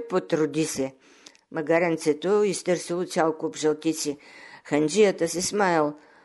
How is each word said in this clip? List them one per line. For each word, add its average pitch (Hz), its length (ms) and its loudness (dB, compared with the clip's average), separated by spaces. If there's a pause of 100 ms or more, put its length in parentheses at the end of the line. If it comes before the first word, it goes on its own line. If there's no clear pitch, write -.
„Потруди 156 560 0
се.“ 135 280 -4 (580)
Магаренцето 165 920 2
изтърсило 175 640 -2
цял 165 320 0
куп 151 200 -6
жълтици. 151 600 -2 (460)
Ханджията 170 640 2
се 165 140 -4
смаял. 175 520 2 (320)